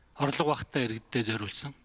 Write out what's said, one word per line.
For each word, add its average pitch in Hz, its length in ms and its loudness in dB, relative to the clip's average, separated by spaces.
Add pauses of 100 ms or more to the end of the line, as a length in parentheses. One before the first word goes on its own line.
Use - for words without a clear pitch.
(200)
орлого 147 320 2
багт - 240 -4
иргэдтэй 117 480 0
зориулсан. 107 480 -4 (120)